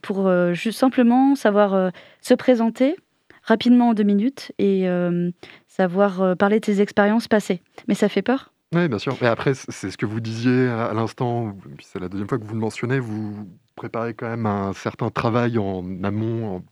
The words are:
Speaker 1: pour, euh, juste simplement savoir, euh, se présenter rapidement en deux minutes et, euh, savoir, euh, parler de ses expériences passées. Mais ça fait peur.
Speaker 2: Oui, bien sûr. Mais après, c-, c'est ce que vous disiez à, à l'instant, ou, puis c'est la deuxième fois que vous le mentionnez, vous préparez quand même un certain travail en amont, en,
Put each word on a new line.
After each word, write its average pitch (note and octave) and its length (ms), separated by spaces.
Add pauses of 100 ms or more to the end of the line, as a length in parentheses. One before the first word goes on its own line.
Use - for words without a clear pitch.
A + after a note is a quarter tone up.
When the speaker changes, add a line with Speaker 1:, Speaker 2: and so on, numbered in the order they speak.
Speaker 1:
pour, G3 240
euh, F3+ 260
juste G3+ 260
simplement C4 580
savoir, G3+ 380
euh, F#3 160 (300)
se - 140
présenter B3 600 (480)
rapidement A#3+ 460
en A3+ 40
deux G#3 80
minutes G#3 560
et, F#3+ 300
euh, F3 420 (380)
savoir, F#3 520
euh, F#3 140
parler G3+ 240
de G#3+ 60
ses G3+ 160
expériences G#3 480
passées. G3+ 340 (240)
Mais G3+ 80
ça G#3 140
fait G3 140
peur. B3+ 300 (220)
Speaker 2:
Oui, F3 140
bien G#2+ 100
sûr. B2+ 240
Mais B2 60
après, C3 260
c-, - 140
c'est G2+ 220
ce - 60
que - 80
vous A2 160
disiez A#2+ 460
à, A#2 200
à A2 80
l'instant, A#2 500
ou, G#2 80 (240)
puis - 120
c'est F#2+ 120
la F2+ 80
deuxième G2+ 200
fois B2+ 100
que G#2+ 60
vous G#2+ 100
le A2 60
mentionnez, A#2 380
vous G#2+ 500 (280)
préparez A#2 360
quand A#2 160
même A#2 180
un G2+ 260
certain A2 380
travail A#2 460
en G2 280 (180)
amont, G#2+ 540
en, F#2 160